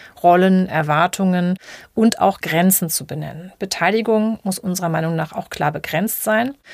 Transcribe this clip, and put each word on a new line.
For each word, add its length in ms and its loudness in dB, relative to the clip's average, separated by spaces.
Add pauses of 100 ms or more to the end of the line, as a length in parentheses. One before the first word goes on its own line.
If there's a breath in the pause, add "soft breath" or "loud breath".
(220 loud breath)
Rollen, 440 6
Erwartungen 920 0 (360 loud breath)
und 260 2
auch 200 2
Grenzen 480 2
zu 160 -6
benennen. 540 -10
Beteiligung 840 0
muss 140 -4
unserer 300 -4
Meinung 260 -2
nach 200 -4
auch 160 -10
klar 200 -2
begrenzt 540 -4
sein, 300 0 (180 loud breath)